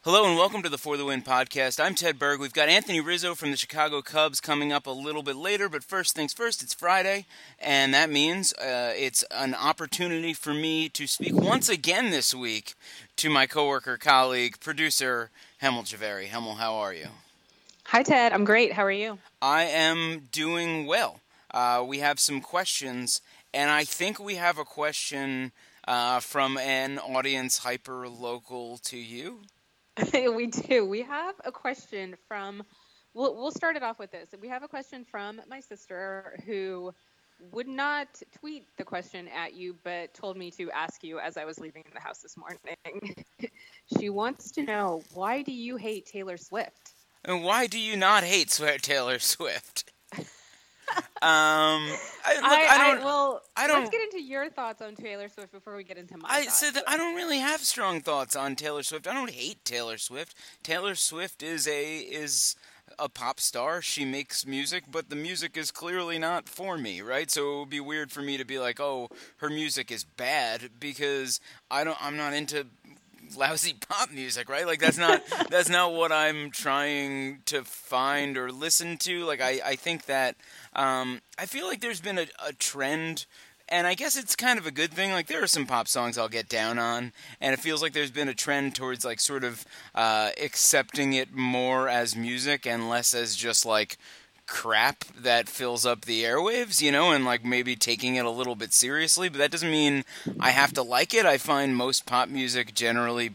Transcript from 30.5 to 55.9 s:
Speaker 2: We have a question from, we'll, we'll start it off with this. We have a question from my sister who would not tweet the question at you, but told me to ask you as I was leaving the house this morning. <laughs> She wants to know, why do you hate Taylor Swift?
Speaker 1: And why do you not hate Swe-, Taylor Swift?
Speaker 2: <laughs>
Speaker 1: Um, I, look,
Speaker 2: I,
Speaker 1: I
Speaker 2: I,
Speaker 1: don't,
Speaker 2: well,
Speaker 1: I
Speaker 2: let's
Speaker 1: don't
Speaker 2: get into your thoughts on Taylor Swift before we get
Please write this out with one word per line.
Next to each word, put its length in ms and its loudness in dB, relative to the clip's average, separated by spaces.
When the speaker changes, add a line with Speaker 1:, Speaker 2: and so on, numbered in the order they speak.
Speaker 2:
We 180 -4
have 320 -6
a 80 -8
question 640 -10
from, 360 -10
we'll, 220 -2
we'll 160 -6
start 260 -2
it 60 -6
off 140 -6
with 140 -14
this. 160 -16
We 80 -16
have 120 -8
a 60 -16
question 420 -14
from 300 -10
my 120 -14
sister 840 -12
who 480 -6
would 160 -8
not 380 -4
tweet 280 -14
the 60 -12
question 460 -12
at 240 -8
you, 320 -12
but 280 -8
told 220 -10
me 160 -12
to 200 -10
ask 300 -6
you 180 -10
as 180 -8
I 80 -10
was 140 -12
leaving 340 -18
the 80 -16
house 180 -14
this 160 -20
morning. 800 -14
<laughs> 100 -10
She 120 0
wants 420 -4
to 120 -6
know, 380 -2
why 300 -4
do 100 -10
you 240 -8
hate 300 -8
Taylor 300 -10
Swift? 540 -10
Speaker 1:
And 220 -4
why 220 4
do 120 -4
you 160 -2
not 300 6
hate 260 4
Swe-, 280 2
Taylor 400 0
Swift? 720 -2
Speaker 2:
<laughs> 120 -10
Speaker 1:
Um, 140 -2
I, 1120 4
look, 80 -2
Speaker 2:
I, 260 6
Speaker 1:
I 60 6
Speaker 2:
I, 20 4
Speaker 1:
don't, 100 -2
Speaker 2:
well, 380 0
Speaker 1:
I 100 -2
Speaker 2:
let's 60 2
Speaker 1:
don't 180 0
Speaker 2:
get 120 -2
into 180 -8
your 300 -8
thoughts 320 -10
on 120 -14
Taylor 340 -12
Swift 220 -18
before 240 -18
we 80 -14
get 140 -16